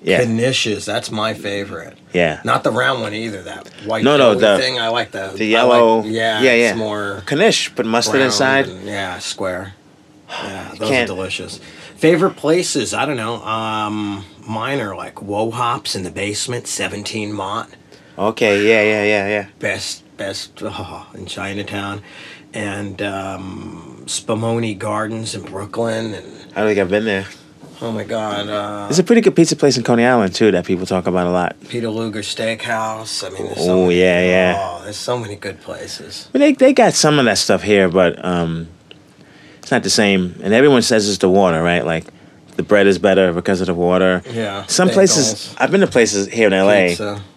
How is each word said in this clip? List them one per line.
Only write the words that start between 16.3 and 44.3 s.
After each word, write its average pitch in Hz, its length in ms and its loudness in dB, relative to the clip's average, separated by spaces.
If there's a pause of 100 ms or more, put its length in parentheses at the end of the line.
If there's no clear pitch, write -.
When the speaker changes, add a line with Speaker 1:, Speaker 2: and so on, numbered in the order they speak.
Speaker 2:
seventeen 101 640 -6
Mott. 101 380 -8 (480)
Speaker 1:
Okay, 104 500 2
yeah, 113 160 6
yeah, 107 220 2
yeah, 104 240 2
yeah. 101 180 -2 (120)
Speaker 2:
Best, - 440 -6 (140)
best, 98 400 -10
<laughs> - 40 -14
oh, 92 520 -10
in 95 140 -14
Chinatown. 98 720 -8 (520)
And, 101 480 -8
um, 95 1040 -10
Spumoni 113 720 -4
Gardens 107 560 -6
in 101 100 -10
Brooklyn. 110 680 -6
And 92 140 -14 (280)
Speaker 1:
I 98 60 -4
don't 107 80 2
think 101 100 2
I've 92 100 2
been 107 160 2
there. 98 200 0 (560)
Speaker 2:
oh 117 100 -6
my 107 120 -6
God, 104 460 -4
uh, 104 380 -6
Speaker 1:
There's 147 120 4
a 180 40 4
pretty 233 180 6
good 190 140 2
pizza 160 200 4
place 139 220 2
in 117 60 -4
Coney 117 220 2
Island, 110 300 2
too, 110 160 4
that 90 140 0
people 92 220 -2
talk 92 200 -2
about 90 200 0
a 87 40 0
lot. 90 240 0 (140)
Speaker 2:
Peter 117 200 -6
Luger 107 320 -6
Steakhouse. 110 1040 -6
I 92 40 -10
mean, 95 160 -8
there's - 200 -8
so 90 120 2
Speaker 1:
Oh, 92 100 4
Speaker 2:
many, 87 120 4
Speaker 1:
yeah, 90 260 4
yeah. 92 300 4 (240)
Speaker 2:
oh, - 40 -18
there's 104 140 -10
so 123 220 -4
many 101 160 -10
good 98 260 -12
places. - 720 -14
Speaker 1:
I 262 40 0
mean, 285 120 6
they, 277 40 4 (140)
they 285 60 6
got 208 200 6
some 151 260 4
of 127 60 4
that 101 120 2
stuff - 260 2
here, 101 260 4
but, 87 360 2
um, 82 420 -2 (920)
it's - 120 -8
not 120 100 2
the 95 80 -4
same. 95 540 2
And 98 100 2
everyone 131 280 6
says 110 280 2
it's 95 100 -2
the 95 100 4
water, 90 340 4
right? 85 220 2
Like, 82 180 -2 (540)
the 90 60 -2
bread 101 220 4
is 95 140 4
better 95 340 4
because 90 280 0
of 90 60 -2
the 90 60 -2
water. 90 560 2
Speaker 2:
Yeah, 104 380 -6